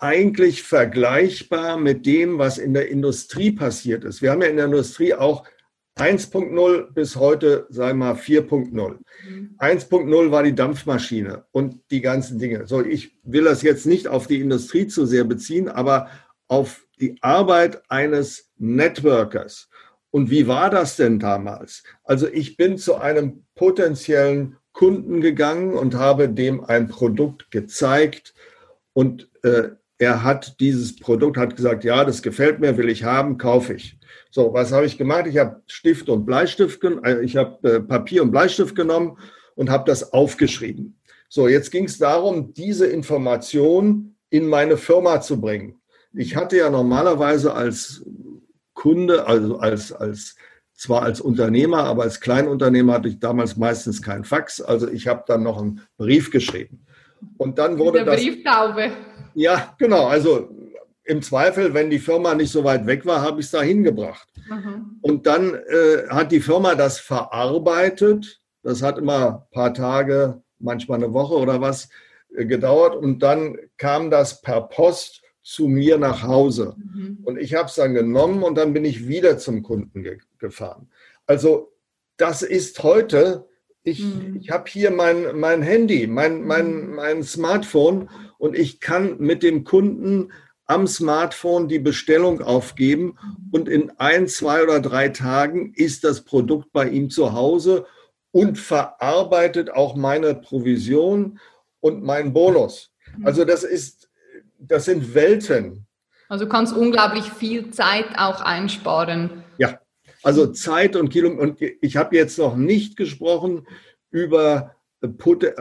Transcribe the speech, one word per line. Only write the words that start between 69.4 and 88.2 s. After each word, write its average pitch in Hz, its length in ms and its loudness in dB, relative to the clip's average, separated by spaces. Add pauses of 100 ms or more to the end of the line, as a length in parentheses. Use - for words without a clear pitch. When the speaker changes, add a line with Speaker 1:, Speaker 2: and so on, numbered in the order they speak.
Speaker 1:
ein - 60 -18
paar 123 180 0
Tage, 135 720 0 (160)
manchmal 120 420 -6
eine 113 120 -2
Woche 139 220 0
oder 127 260 0
was, 135 260 -4 (480)
äh, 120 100 -4
gedauert. 135 480 4
Und 139 300 -2
dann 151 340 0 (200)
kam 151 340 -2
das 143 300 2
per 117 260 -4
Post - 540 0 (260)
zu 156 200 -2
mir 143 320 4
nach 135 240 -2
Hause. 127 520 2
Speaker 2:
Mhm. 196 480 -14
Speaker 1:
Und 123 140 -8
ich 143 160 -8
hab's 165 220 -4
dann 135 180 0
genommen 131 480 2
und 165 160 -2
dann 151 160 0
bin 151 100 -2
ich 120 240 -4
wieder 170 300 2
zum 110 240 -6
Kunden 101 400 -8
ge-, 92 160 -12 (220)
gefahren. 95 500 -14 (380)
Also 147 440 2 (460)
das 160 240 -2
ist - 400 -4
heute, 175 640 2 (380)
ich, 170 200 -6
Speaker 2:
Mhm. 190 380 -8
Speaker 1:
ich - 80 -14
hab 170 180 -4
hier 202 220 0
mein, 170 500 0
mein 160 220 2
Handy, 185 460 2
mein, 156 400 -2
mein, 160 400 -2
Speaker 2:
Mhm. 147 80 -12
Speaker 1:
mein 151 260 -4
Smartphone 170 880 0 (300)